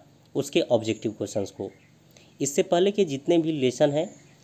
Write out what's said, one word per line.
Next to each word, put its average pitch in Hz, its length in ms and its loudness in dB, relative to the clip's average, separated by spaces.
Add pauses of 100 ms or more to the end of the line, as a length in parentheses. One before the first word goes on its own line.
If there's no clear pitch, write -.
(360)
उसके 139 260 0
ऑब्जेक्टिव 110 500 0
क्वेश्चंस 101 400 -6
को। 98 180 -10 (720)
इससे 156 220 0
पहले 180 280 2
के 208 140 2
जितने 147 320 0
भी 160 140 2
लेसन 143 400 2
हैं, 151 180 -2 (340)